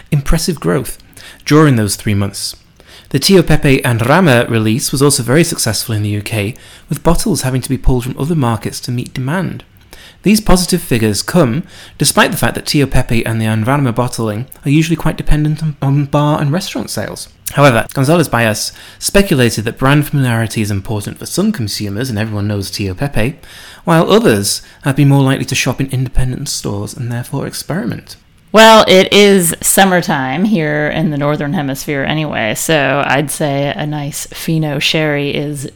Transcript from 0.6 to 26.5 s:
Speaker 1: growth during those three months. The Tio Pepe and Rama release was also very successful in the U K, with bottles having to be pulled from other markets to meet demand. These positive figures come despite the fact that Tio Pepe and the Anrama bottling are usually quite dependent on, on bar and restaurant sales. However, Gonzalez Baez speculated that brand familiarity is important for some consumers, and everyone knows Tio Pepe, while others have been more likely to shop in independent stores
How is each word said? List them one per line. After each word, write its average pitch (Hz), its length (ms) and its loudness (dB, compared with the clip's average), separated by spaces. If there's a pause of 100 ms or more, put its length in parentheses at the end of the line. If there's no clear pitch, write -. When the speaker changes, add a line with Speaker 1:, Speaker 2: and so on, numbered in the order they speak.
Speaker 1:
growth - 420 -4 (440)
during 147 300 6
those 104 200 0
three 107 180 -2
months. 101 400 -4 (540)
The 143 100 -2
Tio 180 240 6
Pepe 143 420 4
and 117 220 0
Rama 139 440 4
release 110 420 0
was 135 100 0
also 139 200 2
very 131 220 2
successful - 500 -4
in 104 80 -2
the 107 80 -2
U 104 120 -4
K, 104 320 -4 (360)
with 147 120 -6
bottles 170 400 2
having 131 200 -2
to - 80 -8
be 127 80 -2
pulled 127 260 2
from 127 140 -8
other 165 180 -2
markets 117 440 -2
to - 120 -8
meet 123 220 -6
demand. 143 500 -6 (600)
These 214 160 4
positive 180 420 2
figures 110 400 0
come 156 400 0 (340)
despite 226 360 2
the 170 40 -2
fact 120 200 -2
that - 100 -8
Tio 143 220 2
Pepe 120 360 2
and 113 160 -2
the 110 40 0
Anrama 110 500 0
bottling 117 520 -4 (180)
are 143 60 -2
usually 160 260 2
quite - 200 -2
dependent 151 460 2
on, 156 180 -4
on 139 260 2
bar 147 340 0
and 143 100 0
restaurant - 400 -4
sales. - 380 -10 (240)
However, 127 420 4
Gonzalez 151 340 2
Baez 117 440 -2 (260)
speculated 127 680 0
that 110 140 -6
brand 139 300 2
familiarity 117 520 0
is 107 120 -2
important 101 460 -6
for - 80 -14
some 208 260 0
consumers, 107 580 -6
and 104 80 -2
everyone 104 300 -4
knows 101 200 -4
Tio 95 260 -6
Pepe, 139 440 -2 (460)
while 165 260 2
others 131 500 2 (220)
have 135 140 -2
been 143 120 4
more 139 140 4
likely 131 240 0
to - 80 -8
shop - 260 -2
in 139 100 -2
independent 127 580 -4
stores 107 460 -8